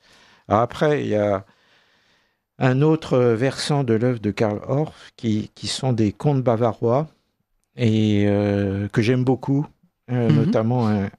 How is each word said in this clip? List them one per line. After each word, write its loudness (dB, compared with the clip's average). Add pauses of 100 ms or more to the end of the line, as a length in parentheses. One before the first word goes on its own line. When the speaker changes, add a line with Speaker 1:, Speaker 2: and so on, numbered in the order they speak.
(480)
Speaker 1:
Alors 2
après, -2
il -6
y -2
a -2 (1120)
un 2
autre 2
versant 0
de 0
l'œuvre 0
de -2
Karl -2
Orff -6
qui, -2
qui -14
sont -4
des 0
contes 0
bavarois, 0 (680)
et, 2
euh, 0
que 0
j'aime 2
beaucoup, -2 (440)
euh, 0
Speaker 2:
Mhm. 4
Speaker 1:
notamment 2
un, 0 (100)